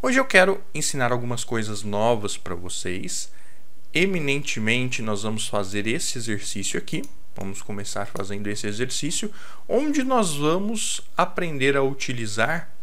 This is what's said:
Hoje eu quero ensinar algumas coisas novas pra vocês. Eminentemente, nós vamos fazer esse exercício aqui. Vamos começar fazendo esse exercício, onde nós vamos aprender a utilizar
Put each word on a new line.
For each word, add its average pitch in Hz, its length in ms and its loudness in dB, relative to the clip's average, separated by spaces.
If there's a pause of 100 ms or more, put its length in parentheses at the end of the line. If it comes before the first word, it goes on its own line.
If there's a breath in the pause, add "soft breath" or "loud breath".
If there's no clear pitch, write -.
Hoje 254 180 4
eu 254 60 2
quero 190 340 6 (140)
ensinar 135 380 0
algumas 120 320 0
coisas 107 400 0
novas 104 520 2
pra 92 200 -2
vocês. 90 760 -2 (640 soft breath)
Eminentemente, 139 1080 0
nós 104 180 0
vamos 110 260 0
fazer 104 380 0
esse 131 320 -2
exercício 107 640 -2
aqui. - 240 -2 (320)
Vamos 98 260 -2
começar 101 460 -2
fazendo 101 400 -2
esse 101 180 -2
exercício, 131 680 -2 (380 loud breath)
onde 285 340 2
nós 226 320 2
vamos 185 680 0 (140)
aprender 156 600 2
a 139 60 4
utilizar 127 880 0 (120)